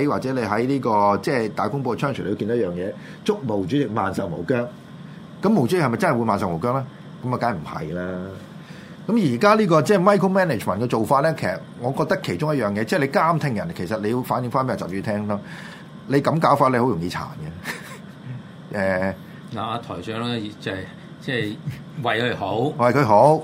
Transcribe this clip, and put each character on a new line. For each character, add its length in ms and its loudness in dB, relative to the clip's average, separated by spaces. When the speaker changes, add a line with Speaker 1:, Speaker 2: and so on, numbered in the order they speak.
Speaker 1:
或 120 2
者 140 -2
你 80 0
喺 260 2
呢 120 2
個， 420 4
即 100 -2
係 180 2
大 180 -2
公 160 -2
報 120 0
嘅 20 -8
窗 160 0
櫥， 100 -6
你 60 -2
會 60 0
見 120 -4
到 80 0
一 40 2
樣 140 0
嘢， 180 -4
祝 140 2
毛 220 -2
主 80 -2
席 180 2
萬 260 0
壽 140 -2
無 160 -6
疆。 240 0
咁 80 2
毛 120 6
主 80 4
席 80 2
係 120 4
咪 80 0
真 160 4
係 40 2
會 60 2
萬 160 2
壽 80 0
無 120 0
疆 160 0
呢？ 100 -2
咁 100 -2
啊， 40 -2
梗 120 0
係 60 -2
唔 100 -8
係 300 -8
啦。 220 -6
咁 280 4
而 40 -2
家 160 8
呢 120 4
個， 140 6
即 120 4
係 80 6
micromanagement 800 2
嘅 80 0
做 160 2
法 180 4
呢， 180 2
其 60 -4
實 120 -2
我 140 -2
覺 120 0
得 160 0
其 160 -4
中 180 0
一 60 0
樣 120 2
嘢， 120 0
即 100 0
係 40 2
你 80 2
監 320 4
聽 160 0
人， 200 -2
其 120 -6
實 140 -2
你 100 0
要 100 0
反 220 -2
映 80 -4
返 160 2
俾 80 0
習 120 -6
主 20 -8
席 120 -4
聽 260 -2
咯。 120 -2
你 160 2
咁 180 2
搞 160 6
法， 140 4
你 80 4
好 100 4
容 140 0
易 80 -4
殘 120 -6
嘅。 20 -10
<laughs> 40 -4
誒。 360 0
Speaker 2:
嗱， 60 -6
阿 180 -4
台 220 -10
長 200 -6
呢， 180 -2
就 100 -6
係， 40 -4
即 120 -6
係 220 -2
為 180 0
佢 160 0
好。 220 -2
Speaker 1:
為 140 0
佢 120 6
好。 380 8